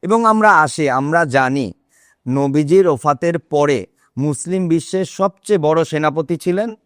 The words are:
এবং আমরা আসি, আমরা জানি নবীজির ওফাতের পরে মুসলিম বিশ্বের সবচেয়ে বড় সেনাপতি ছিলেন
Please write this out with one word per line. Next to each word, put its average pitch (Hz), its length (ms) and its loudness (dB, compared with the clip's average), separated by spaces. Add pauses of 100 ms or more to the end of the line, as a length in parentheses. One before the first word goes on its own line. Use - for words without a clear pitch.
এবং 226 240 0
আমরা 214 280 4
আসি, 156 360 2
আমরা 147 360 0
জানি 131 480 0 (540)
নবীজির 143 600 2
ওফাতের 156 520 -2
পরে 143 460 0 (320)
মুসলিম 170 500 -4
বিশ্বের 165 380 -2
সবচেয়ে - 520 -4
বড় 156 260 2
সেনাপতি 151 540 -2
ছিলেন 208 380 -4 (100)